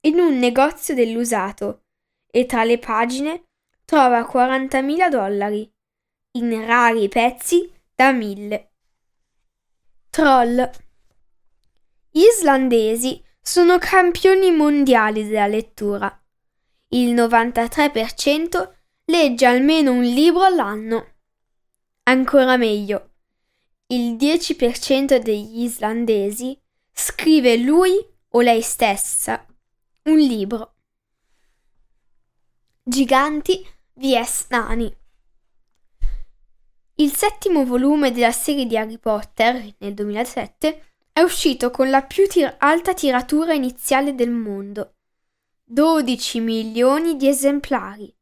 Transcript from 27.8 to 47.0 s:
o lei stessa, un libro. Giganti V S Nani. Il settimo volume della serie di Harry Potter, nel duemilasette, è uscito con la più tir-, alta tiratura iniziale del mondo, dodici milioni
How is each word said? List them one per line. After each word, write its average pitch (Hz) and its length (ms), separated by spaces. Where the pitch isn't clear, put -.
o 233 60
lei 233 220
stessa, - 840
un 311 120
libro. 226 600
Giganti 277 800
V 254 300
S - 260
Nani. 226 480
Il 294 180
settimo 381 540
volume 262 440
della 233 220
serie 285 320
di 226 140
Harry 220 180
Potter, 220 840
nel 202 140
duemilasette, 214 1040
è 311 80
uscito 285 500
con 262 200
la 269 120
più 381 240
tir-, 320 320
alta 330 360
tiratura 302 580
iniziale 269 600
del 240 160
mondo, 202 640
dodici 262 760
milioni 233 760